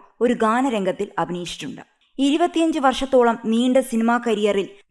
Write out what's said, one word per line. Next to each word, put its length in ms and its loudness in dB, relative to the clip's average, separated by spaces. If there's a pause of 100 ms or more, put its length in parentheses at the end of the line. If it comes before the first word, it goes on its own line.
(200)
ഒരു 120 4
ഗാനരംഗത്തിൽ 760 0 (100)
അഭിനയിച്ചിട്ടുണ്ട്. 640 -8 (360)
ഇരുപത്തിയഞ്ച് 600 2
വർഷത്തോളം 680 2
നീണ്ട 320 2
സിനിമാ 500 0
കരിയറിൽ 420 0 (220)